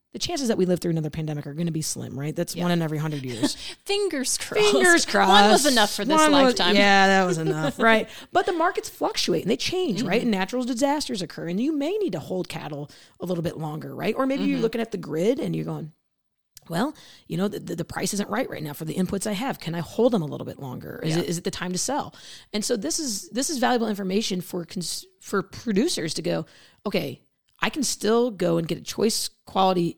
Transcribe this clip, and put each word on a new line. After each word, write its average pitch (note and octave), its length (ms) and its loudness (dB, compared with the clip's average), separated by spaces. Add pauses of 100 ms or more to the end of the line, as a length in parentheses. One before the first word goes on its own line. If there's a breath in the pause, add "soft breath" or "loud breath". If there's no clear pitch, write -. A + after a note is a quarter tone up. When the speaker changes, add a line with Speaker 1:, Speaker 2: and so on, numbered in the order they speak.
(140)
Speaker 1:
the A3 60 -12
chances C#4+ 280 -2
that A3 100 2
we F#3 80 2
live F3 140 2
through F3 120 -2
another D#3 180 -2
pandemic D3+ 360 -6
are C#3+ 80 -10
gonna E3+ 180 -2
be D#3+ 100 -2
slim, B2 360 -6
right? D3 180 -4
That's F3 200 -4
Speaker 2:
Yeah. E3+ 80 -4
Speaker 1:
one F3 80 2
in E3+ 100 2
every D#3 160 -2
hundred D3+ 260 -4
years." C3 320 -2 (140 loud breath)
Speaker 2:
<laughs> - 160 -18
Fingers G4 520 -2
crossed. G#4 340 2
Speaker 1:
Fingers G4 120 4
Speaker 2:
One F4 100 8
was E4+ 120 4
Speaker 1:
crossed. G3+ 640 6
Speaker 2:
enough A3+ 260 4
for G3+ 120 -4
this D4 120 4
Speaker 1:
One D#4 140 6
was, C#4+ 120 8 (160)
Speaker 2:
lifetime. F3+ 160 4
Speaker 1:
yeah, G3 320 8
that F#3+ 180 6
was F3 120 0
Speaker 2:
<laughs> D#3+ 100 -2
Speaker 1:
enough, C4 320 -2
right? A3+ 280 4 (240 loud breath)
But F4+ 140 2
the G4 80 0
markets F4 360 0
fluctuate C#4+ 540 -2
and F3+ 80 0
they C4 60 2
change, E4+ 460 -2
right? F#3+ 160 0
Speaker 2:
Mm-hmm. - 40 2
Speaker 1:
And A#3+ 80 2
natural G3 320 0
disasters C4 580 -2
occur, D#3 280 -8
and F3+ 100 -2
you C#4 140 0
may D4+ 240 -2
need G4 160 -2
to - 60 -6
hold F#3 280 -6
cattle D3 420 -10 (300 loud breath)
a - 60 -8
little E3+ 180 -2
bit D#3+ 140 -6
longer, D3+ 380 -8
right? F3 200 -2
Or C4 100 0
maybe C#4 180 0
you're C#4+ 140 2
Speaker 2:
Mm-hmm. A#3+ 60 -2
Speaker 1:
looking A3+ 180 0
at A3+ 100 -6
the G3+ 60 -4
grid F3 420 0
and F3 160 -2
you're D#3 100 -4
going, D#3 260 -8 (800)
well, A3+ 260 -2 (320 loud breath)
you E3 100 -6
know, F#3+ 100 0
the, G3+ 120 -6
the, D#3 180 -8
the E3 80 -6
price - 280 -4
isn't G3+ 160 -4
right A3 200 -2
right - 140 -10
now D3 100 -8
for D#3 120 -10
the D#3 100 -6
inputs F#3 320 -2
I G#3+ 60 -2
have. A3 260 -4
Can D#3+ 160 -6
I F3 40 -4
hold A3 340 2
them G3+ 80 2
a D3+ 40 -2
little C#3 200 -8
bit - 140 -10
longer? - 440 -10
Is D#3+ 120 0
Speaker 2:
Yeah. E3+ 80 2
Speaker 1:
it, - 60 -4
is E3+ 80 -2
it F3+ 60 -8
the - 80 -4
time F3+ 200 -6
to F3+ 60 -4
sell? B3+ 360 -4 (400 loud breath)
And G#3 100 -2
so B3 140 0
this C#4+ 220 -4
is, A#3+ 300 -6
this C4 200 -2
is D#4+ 100 -4
valuable A#3 280 2
information G3 540 -2
for F3 240 -8
cons-, - 400 -8 (160)
for G3 220 -2
producers G3+ 720 -2
to F3 60 -4
go, E3 240 -2 (400 soft breath)
"Okay, D#3+ 360 -4 (380)
I - 100 0
can C#4 140 -2
still A#3 480 2
go E3+ 260 0
and E3 100 -2
get E3 100 -4
a D#3+ 60 -16
choice - 460 0 (160)
quality, F#3 520 2